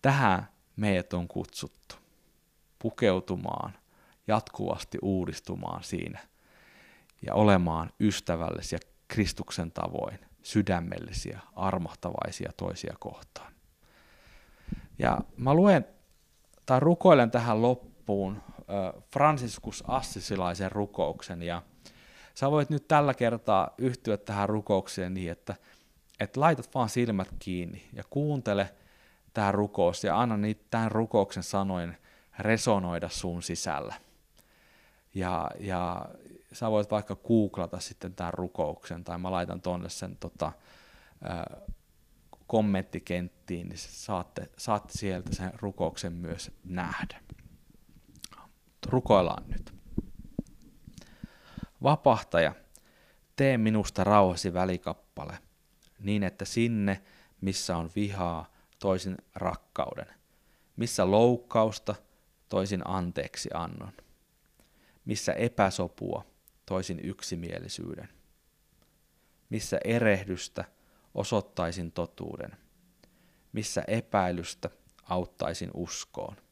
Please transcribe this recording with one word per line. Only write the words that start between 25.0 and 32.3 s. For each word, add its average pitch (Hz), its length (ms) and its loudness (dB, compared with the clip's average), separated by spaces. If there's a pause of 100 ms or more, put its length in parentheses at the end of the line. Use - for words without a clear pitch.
niin, 90 180 -4
että, - 240 -10 (640)
että 110 200 -4
laitat 147 360 2
vaan 117 140 2
silmät 113 400 0 (100)
kiinni 90 540 -6
ja - 160 -12
kuuntele 123 640 0 (600)
tää 101 180 2
rukous 98 520 2
ja 95 180 2
anna 117 160 2
niitä, 107 320 -2
tän 113 220 0
rukouksen 104 520 2
sanoin 92 540 -2 (420)